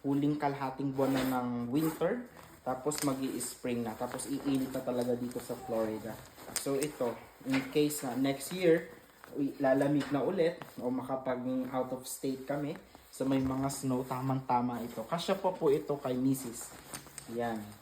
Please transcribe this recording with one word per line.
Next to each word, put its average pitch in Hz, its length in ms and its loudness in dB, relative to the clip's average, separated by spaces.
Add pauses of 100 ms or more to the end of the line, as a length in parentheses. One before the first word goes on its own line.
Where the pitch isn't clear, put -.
Huling 143 320 2
kalahating 139 560 0
buwan 135 240 4
na 131 220 2
ng 120 260 -2
winter. 160 640 0 (320)
Tapos 131 400 -2
mag-i-spring 127 800 -2
na. 113 160 -2
Tapos 127 320 -4
iinit 135 400 0
na 131 80 -4
talaga 123 400 0
dito 123 240 -4
sa 117 240 -6
Florida. 110 480 0 (480)
So, 139 160 0
ito, 123 320 0 (400)
in 131 80 4 (160)
case 147 320 2
na 120 80 -4
next 135 400 0
year, 170 320 6 (480)
uy, 139 240 0
lalamig 139 560 4
na 135 80 2
ulit 165 400 2 (160)
o 123 160 -2
makapag 131 480 -2 (320)
out 127 160 0
of - 160 -8
state 131 400 -4
kami, 147 320 -2 (320)
so - 160 -2
may 135 160 4
mga 131 240 2
snow, 131 400 0
tamang-tama 127 720 2
ito. 113 320 -6
Kasya 190 320 0
pa 185 80 4
po 160 240 4
ito 147 240 0
kay 127 160 -2
Missus. 131 560 0 (640)
Yan. 117 240 0 (240)